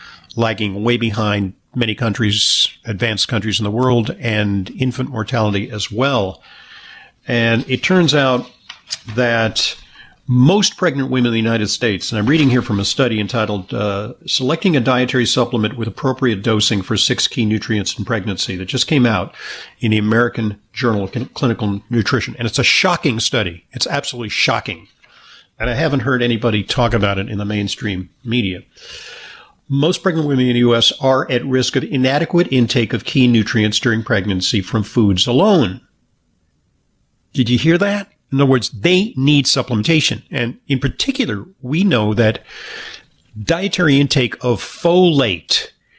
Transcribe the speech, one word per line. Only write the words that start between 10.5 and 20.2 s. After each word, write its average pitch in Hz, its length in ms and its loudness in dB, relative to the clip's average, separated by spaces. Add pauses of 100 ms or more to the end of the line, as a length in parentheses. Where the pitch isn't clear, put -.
pregnant 135 340 -2
women 127 160 2
in 120 60 0
the 113 60 0
United 110 280 0
States, 101 440 -2
and 110 80 -2
I'm 104 100 0
reading 151 200 4
here 123 140 4
from 104 160 -2
a 98 60 -2
study 117 360 0
entitled, 104 540 -4
uh, 104 400 -4 (100)
Selecting 160 520 0
a 131 40 4
Dietary 127 460 0
Supplement 117 500 0
with 113 120 -4
Appropriate 120 540 -2
Dosing 107 380 0
for 104 160 -2
Six - 300 -2
Key - 180 -4
Nutrients 107 540 -2
in 101 60 -6
Pregnancy, 98 520 -4
that 90 100 -8
just - 200 -4
came 139 180 4
out 107 300 0 (460)
in 117 100 0
the 107 80 4
American 110 600 0 (120)